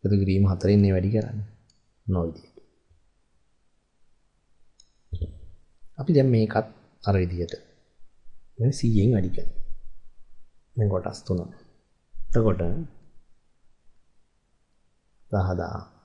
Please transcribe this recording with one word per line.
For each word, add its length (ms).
එකතු 120
කිරීම 300
හතරෙන් 360
නේ 120
වැඩි 200
කරන්නේ. 340
ඔන්න 100
ඔය 100
විදිහට. 300
අපි 160
දැන් 160
මේකත් 380
අර 140
විදිහට. 360
මේ 180
සීයෙන් 400
වැඩි 180
කරනවා. 340
මේ 160
කොටස් 320
තුන. 180
එතකොට 480
දහදා. 480